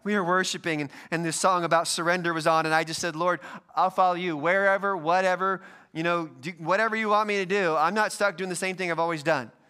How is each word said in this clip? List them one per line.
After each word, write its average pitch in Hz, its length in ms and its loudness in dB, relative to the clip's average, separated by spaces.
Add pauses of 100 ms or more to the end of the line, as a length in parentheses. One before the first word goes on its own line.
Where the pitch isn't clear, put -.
We 208 120 -2
were 196 100 0
worshiping, 175 560 0
and, 143 100 -4 (200)
and 170 120 -2
this 160 140 -4
song 180 280 2
about 165 240 2
surrender 170 440 0
was 160 140 0
on, 160 180 4
and 156 100 2
I 165 100 4
just 160 180 -8
said, 170 120 -4
"Lord, 170 260 0 (360)
I'll 180 140 2
follow 180 240 2
you 175 200 -2
wherever, 196 640 2
whatever, 185 640 0 (320)
you 160 100 -6
know, 170 280 0 (100)
do 165 120 -10
whatever 190 440 0
you 220 140 -2
want 208 180 2
me 208 80 -2
to 196 80 -2
do. 175 320 0
I'm 156 160 2
not 214 200 0
stuck 202 260 -2
doing 190 100 -6
the 180 80 -6
same 185 180 -6
thing 175 160 -6
I've 160 80 -2
always 165 240 -2
done. 139 300 0 (180)